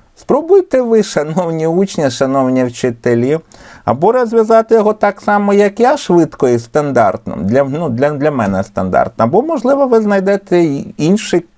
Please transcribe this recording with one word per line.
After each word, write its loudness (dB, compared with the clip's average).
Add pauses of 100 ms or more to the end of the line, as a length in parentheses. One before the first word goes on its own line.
(160)
Спробуйте 2
ви, 2
шановні -4
учні, 0
шановні 0
вчителі, -2 (460)
або 0
розв'язати 2
його 2
так -2
само, 0
як 2
я, 2
швидко 0
і 2
стандартно, -2
для, 0
ну, -4
для, 0
для -2
мене -2
стандартно, -2
або, 2
можливо, 0
ви 2
знайдете 0
й -2
інші 0 (140)